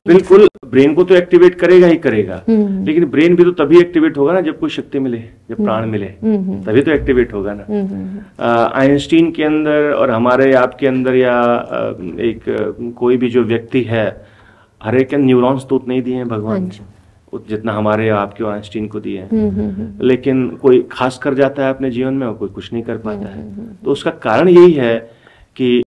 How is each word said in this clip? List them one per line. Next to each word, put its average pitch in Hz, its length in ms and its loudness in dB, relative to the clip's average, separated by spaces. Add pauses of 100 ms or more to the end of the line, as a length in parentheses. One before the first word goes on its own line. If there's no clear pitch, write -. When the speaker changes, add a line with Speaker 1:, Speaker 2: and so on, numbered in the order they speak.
Speaker 1:
बिल्कुल, 185 420 6 (220)
brain 135 240 4
को 175 100 2
तो 180 100 4
activate 175 400 6
करेगा 180 320 6
ही 165 100 4
करेगा, 107 520 -2
Speaker 2:
हम्म। 202 360 0
Speaker 1:
लेकिन 170 200 0
brain 156 320 2
भी 175 80 6
तो 175 60 4
तभी 165 300 4
activate 165 360 0
होगा 143 160 2
ना, 185 80 2
जब 156 200 -6
कोई 156 100 -4
शक्ति - 280 -8
मिले, 127 200 -4
जब - 340 -18
Speaker 2:
हम्म। 113 120 -4
Speaker 1:
प्राण 113 220 -2
मिले, 104 200 -6
Speaker 2:
हम्म, 214 300 -2
हम्म। 185 260 -6
Speaker 1:
तभी 110 200 2
तो 160 80 -2
activate 127 420 0
होगा 101 220 -6
ना। 104 140 -14
Speaker 2:
हम्म, 208 180 -4
हम्म, 190 220 -10
हम्म। 196 120 -12 (180)
Speaker 1:
अ, 117 360 0
आइंस्टीन 143 580 0
के 160 120 -4
अंदर 151 480 0
और 127 180 0
हमारे 123 420 2
आपके 127 340 0
अंदर 131 280 0
या, 123 280 2
अ, 120 480 -2 (300)
एक, 113 280 -4
अ, 113 500 -6
कोई 123 180 2
भी 120 140 -2
जो 120 120 2
व्यक्ति 113 400 -2
है, 110 440 -4 (560)
हर 110 140 -2
एक 131 120 0
के 143 80 -4
neurones 131 520 2
तो 135 80 0
उतने 127 180 -6
ही 127 60 -2
दिए 123 140 -6
हैं 123 140 -8
भगवान 110 240 -6
Speaker 2:
हाँ 143 80 -4
Speaker 1:
ने, 180 60 -6
Speaker 2:
जी। - 140 -16 (520)
Speaker 1:
उत-, - 160 -14
जितना 107 240 -6
हमारे 107 360 -2
आपके 101 360 -4
और 104 80 -6
आइंस्टीन 104 340 -10
को 104 140 -12
दिए 101 200 -10
हैं। 95 100 -18
Speaker 2:
हम्म, 214 300 -4
हम्म, 208 100 -6
हम्म। 202 220 -10 (100)
Speaker 1:
लेकिन 127 460 0
कोई 127 440 2
खास 127 260 -4
कर 139 160 -6
जाता 139 280 0
है 135 80 0
अपने 131 200 -6
जीवन 127 240 -4
में 135 120 -4
और 107 80 -6
कोई - 140 -8
कुछ 101 240 -14
नहीं 117 100 -6
कर 117 140 -8
पाता 110 220 -10
Speaker 2:
हम्म, 101 100 -10
Speaker 1:
है। 98 140 -14
Speaker 2:
हम्म, 104 100 -16
हम्म। 220 160 -16 (160)
Speaker 1:
तो - 60 -4
उसका - 200 -4
कारण 127 380 0
यही 175 240 8
है 117 380 -2 (460)
कि 123 320 0